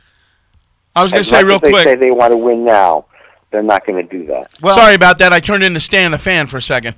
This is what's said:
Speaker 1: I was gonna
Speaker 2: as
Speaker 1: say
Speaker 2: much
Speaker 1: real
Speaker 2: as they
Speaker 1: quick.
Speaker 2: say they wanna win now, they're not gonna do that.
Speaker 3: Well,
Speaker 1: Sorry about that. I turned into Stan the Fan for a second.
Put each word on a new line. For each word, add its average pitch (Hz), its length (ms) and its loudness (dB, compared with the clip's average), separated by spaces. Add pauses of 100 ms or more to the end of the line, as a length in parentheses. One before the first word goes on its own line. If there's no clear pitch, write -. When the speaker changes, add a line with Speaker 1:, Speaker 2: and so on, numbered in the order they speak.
(960)
Speaker 1:
I 175 60 0
was 190 100 -2
gonna 190 100 0
Speaker 2:
as 196 60 -4
Speaker 1:
say 233 100 2
Speaker 2:
much 190 80 2
Speaker 1:
real 196 100 2
Speaker 2:
as 190 60 -2
they 147 100 2
Speaker 1:
quick. 185 120 2
Speaker 2:
say 139 120 2
they 127 160 0
wanna 120 260 2
win 117 280 -2
now, 95 400 2 (440)
they're 104 140 -6
not 104 220 0
gonna 92 180 -6
do 85 240 -14
that. 67 340 -10
Speaker 3:
Well, 190 140 0
Speaker 1:
Sorry 214 180 6
about 180 260 4
that. 185 140 2
I 175 60 2
turned 196 240 -4
into 175 160 -2
Stan 185 320 -2
the 147 80 -4
Fan 170 260 -4
for 131 120 -12
a 123 40 -12
second. 117 360 -6